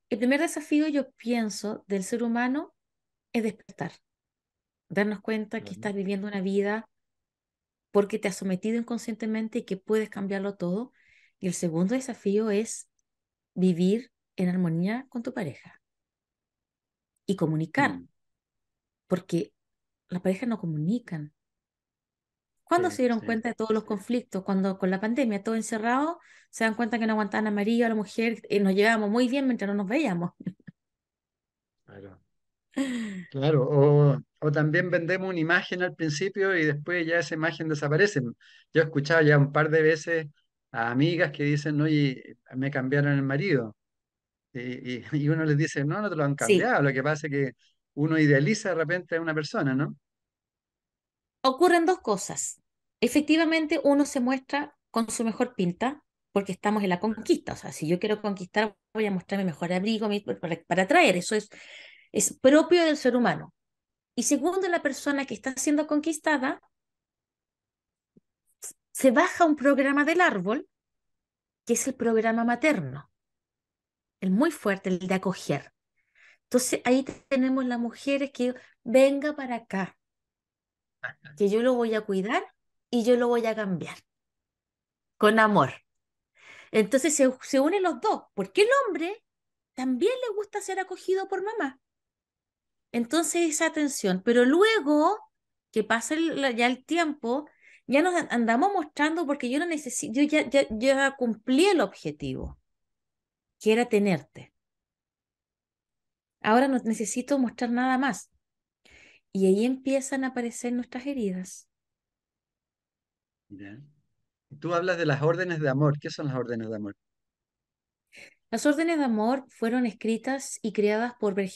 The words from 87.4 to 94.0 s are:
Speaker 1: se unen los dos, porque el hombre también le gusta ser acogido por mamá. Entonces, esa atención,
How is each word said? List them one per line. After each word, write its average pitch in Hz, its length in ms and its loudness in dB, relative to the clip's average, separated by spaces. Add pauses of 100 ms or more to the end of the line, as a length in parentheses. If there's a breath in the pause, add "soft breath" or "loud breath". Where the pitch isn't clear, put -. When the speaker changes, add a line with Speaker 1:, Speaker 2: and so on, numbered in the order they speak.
Speaker 1:
se 269 180 0
unen 370 220 2
los 320 180 -2
dos, 415 240 -2 (100)
porque 202 280 0
el 440 60 6 (180)
hombre 370 380 -4 (500)
también 254 380 0 (160)
le 392 80 -6
gusta 415 240 -6
ser 381 200 -6
acogido 381 480 -4
por 381 160 -4
mamá. 403 360 -6 (1120)
Entonces, 320 560 0
esa 320 180 -2
atención, 269 580 -2